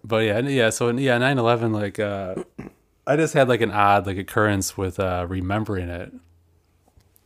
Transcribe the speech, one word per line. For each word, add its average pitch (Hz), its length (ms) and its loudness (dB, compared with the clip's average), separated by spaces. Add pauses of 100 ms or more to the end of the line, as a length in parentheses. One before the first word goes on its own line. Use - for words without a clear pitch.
But 110 200 2
yeah, 107 160 2
yeah, 131 300 2
so, 120 200 0
yeah, 123 280 2
nine 131 200 2
eleven, 117 340 2
like, 104 260 -4
uh, 98 360 -4 (720)
I 139 100 2
just 156 180 0
had, 135 140 4
like, 120 140 2
an 107 80 0
odd, 101 360 4
like, 98 120 -4
occurrence 101 580 0
with, 95 240 -4
uh, 90 280 -2
remembering 92 600 -4
it. 87 240 -12 (1120)